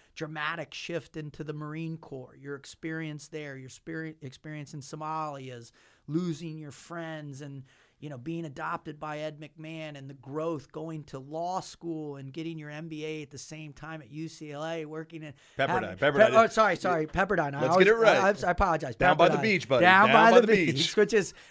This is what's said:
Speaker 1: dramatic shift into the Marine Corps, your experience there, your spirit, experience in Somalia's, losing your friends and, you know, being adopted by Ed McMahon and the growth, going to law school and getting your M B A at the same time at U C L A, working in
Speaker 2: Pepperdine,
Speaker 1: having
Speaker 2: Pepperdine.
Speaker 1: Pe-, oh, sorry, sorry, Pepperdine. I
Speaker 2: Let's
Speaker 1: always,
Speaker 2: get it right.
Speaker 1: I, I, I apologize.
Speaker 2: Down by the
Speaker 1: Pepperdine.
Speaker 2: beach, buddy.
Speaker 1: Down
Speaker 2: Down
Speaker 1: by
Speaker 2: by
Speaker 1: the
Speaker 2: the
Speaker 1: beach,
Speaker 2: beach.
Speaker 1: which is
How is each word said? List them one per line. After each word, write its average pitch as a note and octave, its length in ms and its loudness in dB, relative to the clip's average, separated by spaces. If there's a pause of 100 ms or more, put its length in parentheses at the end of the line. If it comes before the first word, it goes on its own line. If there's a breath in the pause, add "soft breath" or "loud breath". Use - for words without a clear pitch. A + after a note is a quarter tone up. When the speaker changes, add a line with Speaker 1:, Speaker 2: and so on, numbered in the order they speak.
(140 loud breath)
Speaker 1:
dramatic D#3 600 -8
shift - 420 -10
into D3+ 260 -10
the D3+ 120 -8
Marine D#3 420 -8
Corps, C3+ 420 -16
your C#3 160 -12
experience D#3 760 -10
there, D3 280 -12
your C3 140 -16
spirit, D#3+ 500 -10
experience D3+ 540 -14
in D3 60 -12
Somalia's, C#3+ 920 -10 (340 loud breath)
losing D#3+ 520 -4
your D3+ 120 -14
friends D#3 720 -12
and, C#3 220 -14 (360 loud breath)
you D3 120 -14
know, C3+ 80 -12
being E3 260 -8
adopted D#3 560 -10
by D3+ 200 -8
Ed D3+ 200 -10
McMahon D#3 560 -14
and C#3 140 -14
the C#3+ 40 -18
growth, C#3 560 -8
going D#3 340 -10
to - 140 -14
law E3 420 -8
school D#3 560 -10
and C3+ 140 -14
getting D#3+ 280 -10
your D3+ 100 -14
M D3+ 200 -12
B D#3 180 -10
A D#3 160 -8
at C#3 80 -16
the C#3+ 80 -16
same D3+ 340 -14
time D#3 300 -14
at A2 80 -20
U D#3 180 -8
C D#3 240 -14
L C#3+ 100 -10
A, E3 220 -6
working D#3+ 380 -12
in D3 100 -14 (260 loud breath)
Speaker 2:
Pepperdine, A2 400 0
Speaker 1:
having - 0 -
Speaker 2:
Pepperdine. F3 320 6
Speaker 1:
Pe-, A3 60 2
oh, A3+ 120 8
sorry, G#3 280 2
sorry, E3 300 0
Pepperdine. E3+ 480 0
I C#3+ 80 -6
Speaker 2:
Let's D3+ 100 2
Speaker 1:
always, F#3 140 8
Speaker 2:
get A3 80 8
it - 20 4
right. G#3+ 220 6
Speaker 1:
I, F#3+ 100 4
I, G3 200 0
I - 20 4
apologize. E3 460 0
Speaker 2:
Down F3 200 6
by E3+ 140 8
the - 80 2
Speaker 1:
Pepperdine. - 40 -2
Speaker 2:
beach, G#3 260 0
buddy. C3 180 4
Speaker 1:
Down F#3+ 220 10
Speaker 2:
Down C#3+ 60 8
Speaker 1:
by A3+ 180 10
Speaker 2:
by A#3+ 80 10
Speaker 1:
the A3 60 6
Speaker 2:
the A3 60 4
Speaker 1:
beach, E3 220 4
Speaker 2:
beach. D3+ 240 -2
Speaker 1:
which G#3 160 4
is G3+ 180 0 (180 loud breath)